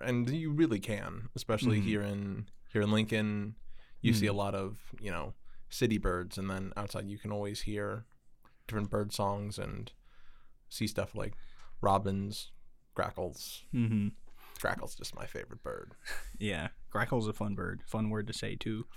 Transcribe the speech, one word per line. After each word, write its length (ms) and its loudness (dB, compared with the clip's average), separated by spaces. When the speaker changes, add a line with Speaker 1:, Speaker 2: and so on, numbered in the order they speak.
Speaker 1:
and 280 4
you 220 2
really 280 6
can, 560 -4
especially 440 4
Speaker 2:
Mm-hmm. 80 4
Speaker 1:
here 140 4
in, 480 -2
here 100 4
in 100 6
Lincoln. 640 4
You 120 8
see 140 6
a 20 4
Speaker 2:
Mm-hmm. 80 4
Speaker 1:
lot 180 2
of, 460 -4
you 100 -4
know, 240 -4
city 300 2
birds, 400 0
and 120 -2
then 280 -4
outside 320 -4
you 100 -6
can 120 -4
always 300 -2
hear 440 -2
different 220 0
bird 220 2
songs 480 0
and 320 -6
see 180 0
stuff 260 -2
like 220 -2
robins, 680 4
grackles. 800 -2
Speaker 2:
Mm-hmm. 360 4
Speaker 1:
Grackle's 340 -2
just 200 -8
my 100 -6
favorite 380 -10
bird. 320 -8
Speaker 2:
Yeah, 320 -2
grackle's 380 2
a 60 0
fun 220 -2
bird. 300 -4
Fun 240 0
word 180 0
to 60 -6
say, 220 -4
too. 420 -4